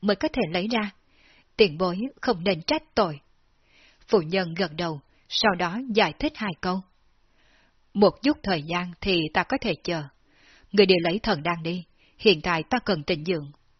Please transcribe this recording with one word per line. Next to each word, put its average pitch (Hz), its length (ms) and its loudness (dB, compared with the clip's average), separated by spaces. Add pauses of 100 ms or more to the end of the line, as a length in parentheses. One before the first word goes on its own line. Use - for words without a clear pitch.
mới 202 160 2
có 311 120 0
thể 269 220 -2
lấy 180 180 -2
ra. 220 220 -2 (680)
Tiền 160 220 -8
bối 180 220 -4 (200)
không 180 240 -4
nên 180 180 -4
trách - 320 -6
tội." 165 260 -2 (880)
Phụ 226 100 4
nhân 170 360 -2
gật 175 180 -4
đầu, 160 280 -6 (280)
sau 208 260 0
đó 180 260 -2 (140)
giải 196 240 2
thích 302 180 -2
hai 214 140 -6 (100)
câu. 185 200 -2 (1120)
"Một 196 280 4
chút 294 200 2
thời 175 200 0
gian 175 380 -4
thì 185 200 0 (140)
ta 185 100 4
có - 160 -4
thể 202 140 -2 (100)
chờ. 165 180 -2 (720)
Người 202 140 8
đi 190 160 8
lấy 170 160 2
thần 190 240 0
đan 170 200 -2
đi, 170 220 -4 (340)
hiện 180 220 4
tại 165 220 -2
ta 247 220 -2
cần 175 180 -2
tịnh 156 220 -2
dưỡng." 156 280 -4 (280)